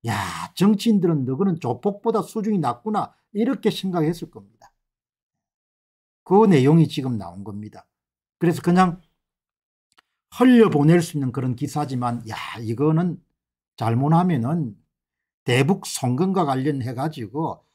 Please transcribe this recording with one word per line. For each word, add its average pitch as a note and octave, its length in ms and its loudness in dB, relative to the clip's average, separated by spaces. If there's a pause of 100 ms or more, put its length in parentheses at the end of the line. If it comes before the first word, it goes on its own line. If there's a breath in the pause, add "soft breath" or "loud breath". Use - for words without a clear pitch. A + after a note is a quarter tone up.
"야, - 480 -8
정치인들은 F#3+ 680 2
너그는 D#3 360 -2
조폭보다 G3+ 640 -4
수준이 G#3+ 360 -4
낮구나." D#3 560 -6 (180)
이렇게 A3+ 380 -2
생각했을 E3+ 600 -4
겁니다. - 400 -20 (1500)
그 G#3 220 6
내용이 D3+ 420 6
지금 B2+ 280 -6
나온 F2+ 260 -12
겁니다. G#2 440 -16 (520)
그래서 E3 220 0
그냥 F3+ 400 2 (1300)
흘려보낼 F3 680 6
수 D#3+ 160 -8
있는 C3 160 -4
그런 B2+ 240 -4
기사지만, B2 720 -6
야, G#2+ 80 -12 (240)
이거는 D#3 600 -2 (540)
잘못하면은 C#3 1000 0 (680)
대북 C3+ 420 0
송금과 E3+ 580 -2
관련해가지고 C3 1200 -6 (100)